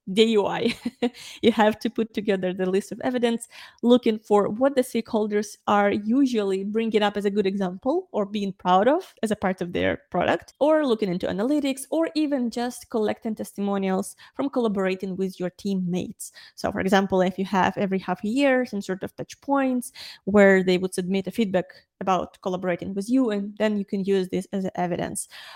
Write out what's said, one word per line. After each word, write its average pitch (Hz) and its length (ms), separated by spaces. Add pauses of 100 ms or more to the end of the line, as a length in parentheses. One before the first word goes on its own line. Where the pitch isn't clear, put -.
(100)
D 214 180
U 208 180
I, 175 280 (280)
<laughs> - 400
you 220 100
have 220 280
to 226 100
put - 240
together 190 400
the 185 100
list 190 260
of 208 140
evidence, 240 440 (340)
looking 240 360
for 208 300
what 262 260
the 262 60
stakeholders 214 840
are 202 240
usually 214 760
bringing 214 380
up 208 160
as 202 80
a 208 40
good 202 160
example 196 680
or 208 120
being 202 300
proud 190 340
of 320 240 (100)
as 214 80
a 208 60
part 190 240
of 175 140
their 180 260 (100)
product, - 480
or 302 280
looking 214 240
into 180 160
analytics, 269 640
or 320 240
even 277 360
just 240 380
collecting 214 460
testimonials 196 800 (180)
from 269 140
collaborating 190 680
with 190 220
your 180 120
teammates. 185 800 (220)
So - 180
for 202 80
example, 190 400
if 185 180
you 196 60
have 185 320
every 190 220
half 180 260
a 208 40
year 254 360
some 208 160
sort 190 220
of - 140
touch - 260
points 269 500 (320)
where 196 380
they 180 160
would 185 160
submit 190 320
a 185 40
feedback 185 360 (340)
about 185 420
collaborating 185 520
with 202 160
you, 254 200
and 202 280
then 214 180
you 196 80
can 196 200
use 190 240
this 180 240
as 190 240
evidence, 175 500 (300)